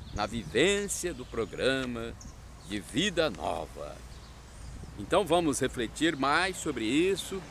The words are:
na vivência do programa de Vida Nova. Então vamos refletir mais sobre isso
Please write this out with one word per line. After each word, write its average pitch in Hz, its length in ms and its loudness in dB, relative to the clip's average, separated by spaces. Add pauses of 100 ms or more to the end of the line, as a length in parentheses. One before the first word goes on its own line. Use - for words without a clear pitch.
(120)
na 107 140 0
vivência 156 880 2
do 123 100 -10
programa 117 880 0 (560)
de 101 120 -2
Vida 170 500 2
Nova. 80 680 -4 (1000)
Então 160 260 4
vamos 160 360 4
refletir 131 560 2
mais 160 400 4
sobre 127 280 -2
isso 175 560 2 (100)